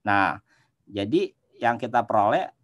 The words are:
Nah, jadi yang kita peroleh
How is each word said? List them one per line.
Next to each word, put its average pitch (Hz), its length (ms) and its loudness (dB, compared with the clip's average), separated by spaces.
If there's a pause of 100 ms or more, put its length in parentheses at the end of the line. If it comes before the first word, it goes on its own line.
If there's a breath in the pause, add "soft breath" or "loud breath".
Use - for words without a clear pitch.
Nah, 98 320 2 (480)
jadi 107 480 -2 (300)
yang 117 180 0
kita 120 240 -2
peroleh 113 460 0 (140)